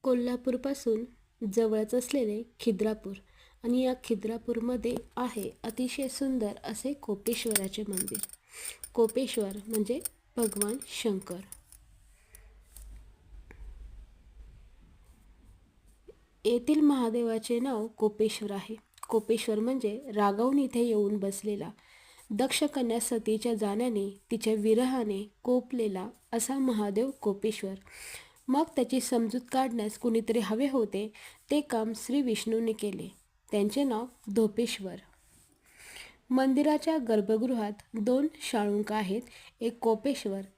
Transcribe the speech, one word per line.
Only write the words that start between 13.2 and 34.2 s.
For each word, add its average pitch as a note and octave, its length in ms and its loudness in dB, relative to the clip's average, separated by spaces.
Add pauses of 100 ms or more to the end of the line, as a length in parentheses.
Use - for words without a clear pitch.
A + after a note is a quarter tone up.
येथील A#3+ 360 4
महादेवाचे A#3 800 2
नाव A#3+ 260 0
कोपेश्वर G#3+ 640 0
आहे. G3+ 260 -8 (320)
कोपेश्वर A3 500 2
म्हणजे A#3+ 560 -2
रागावून G#3 440 4
इथे B3+ 220 2
येऊन G#3+ 360 4
बसलेला, G3 540 -4 (600)
दक्ष C4 340 2
कन्या B3 360 0
सतीच्या A3 540 0
जाण्याने, G#3 680 0 (100)
तिच्या A3 240 2
विरहाने A3 800 2 (100)
कोपलेला A#3+ 640 0 (240)
असा A#3 260 -2
महादेव A3+ 520 2
कोपेश्वर. G3+ 640 -4 (760)
मग C#4 160 4 (120)
त्याची B3+ 240 2
समजूत A#3 400 0 (120)
काढण्यास A#3 460 0
कुणीतरी A3+ 400 2
हवे A3 300 0
होते, G#3+ 440 0 (380)
ते D4 100 4
काम A#3 360 -2
श्री C4+ 260 0
विष्णूने A3+ 500 0
केले. G3+ 360 -6 (420)
त्यांचे G#3 340 2
नाव A#3+ 220 0 (280)